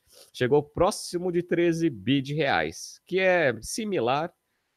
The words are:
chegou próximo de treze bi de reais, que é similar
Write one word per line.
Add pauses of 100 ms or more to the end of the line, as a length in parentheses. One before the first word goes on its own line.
(320)
chegou
próximo
de
treze
bi
de
reais,
que
é
similar (440)